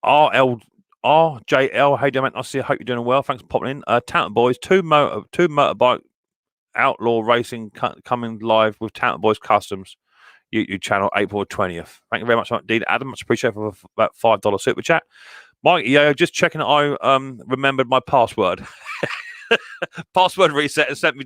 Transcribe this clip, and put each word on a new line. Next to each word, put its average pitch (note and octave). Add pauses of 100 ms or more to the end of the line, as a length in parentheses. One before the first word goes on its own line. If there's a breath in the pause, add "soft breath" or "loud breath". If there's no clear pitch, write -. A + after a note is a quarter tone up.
R C#3+
L, B2+ (440)
R D3+
J C3+
L, C#3
how C#3+
you C#3+
doing, C3
mate? C3+
Nice B2
to -
see -
you. C3
Hope C3+
you're -
doing A#2+
well. B2+
Thanks C3
for -
popping -
in. C#3
Uh, A#2+
Tanner A#2+
Boys, A#2+
two F#3+
motor, D3+
two F3
motorbike B2 (760)
outlaw A#2
racing A#2
co-, - (100)
coming A#2
live A2
with A2
Tanner G2
Boys G#2+
Customs G2+ (580 soft breath)
YouTube G2
channel, G2
April G2+
twentieth. F2 (100)
Thank A2
you G#2
very A#2+
much A2+
indeed, A2
Adam. A#2+
Much B2
appreciated A#2
for, G#2+
for -
that A2
five A2+
dollar G2+
super -
chat. D#3+ (640 loud breath)
Mike, D#3+
yeah, D3
just D#3+
checking E3
that C#3+
I, D3
um, C3
remembered C3
my B2+
password. G2+
<laughs> -
Password F#3
reset C#3+
and C3+
sent D#3
me, C#3